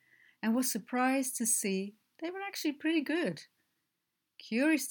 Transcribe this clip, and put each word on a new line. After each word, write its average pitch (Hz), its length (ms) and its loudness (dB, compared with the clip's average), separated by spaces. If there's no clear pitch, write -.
and 220 140 2
was 254 160 2
surprised 262 680 0
to 226 80 -2
see 196 480 0
they 330 80 -4
were 381 160 -8
actually 311 280 -4
pretty - 260 0
good. 269 420 -2
Curious 277 520 2